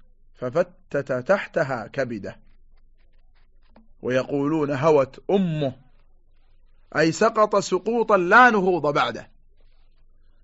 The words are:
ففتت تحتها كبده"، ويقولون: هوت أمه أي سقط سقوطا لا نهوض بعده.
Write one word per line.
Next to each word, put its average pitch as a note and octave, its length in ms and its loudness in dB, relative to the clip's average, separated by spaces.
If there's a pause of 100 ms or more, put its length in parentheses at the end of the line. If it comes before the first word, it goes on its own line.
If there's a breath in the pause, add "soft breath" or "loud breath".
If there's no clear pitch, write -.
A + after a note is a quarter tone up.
(340)
ففتت C#3 800 -6
تحتها C3+ 720 -2
كبده"، A2+ 540 -8 (1600)
ويقولون: C#3 680 -2
هوت C#3 600 0
أمه E3 560 -2 (1120)
أي D#3+ 160 2
سقط G#3+ 440 2
سقوطا G#3+ 600 0
لا G#3+ 340 6
نهوض F3+ 440 0
بعده. B2 360 -4 (1120)